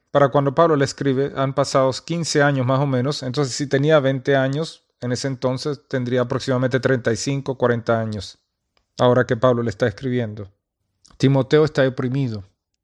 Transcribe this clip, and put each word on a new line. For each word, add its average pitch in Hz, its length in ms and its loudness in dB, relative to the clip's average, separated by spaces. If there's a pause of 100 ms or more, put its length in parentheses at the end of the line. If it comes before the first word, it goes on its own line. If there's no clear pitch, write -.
(100)
Para 139 180 4
cuando 139 260 0
Pablo 160 220 4
le 139 80 2
escribe, 139 520 -2
han 135 160 -2
pasado 131 380 2 (140)
quince 160 380 -2
años 139 220 2
más 131 160 2
o 147 60 0
menos, 135 360 -2
entonces 131 320 -4
si 147 120 -6
tenía 143 340 4
veinte 135 360 0
años, 139 480 -2 (160)
en 123 120 -4
ese 123 160 -4
entonces 131 600 -4
tendría 123 340 -2
aproximadamente 127 580 -2
treinta 123 320 0
y 110 40 -2
cinco, 139 420 -6
cuarenta 117 420 0
años, 107 380 -8 (600)
ahora 123 280 4
que 123 100 -2
Pablo 120 260 2
le 117 80 -4
está - 160 -2
escribiendo. 110 640 -6 (680)
Timoteo 139 460 4
está 143 220 2
oprimido, 127 580 -4 (400)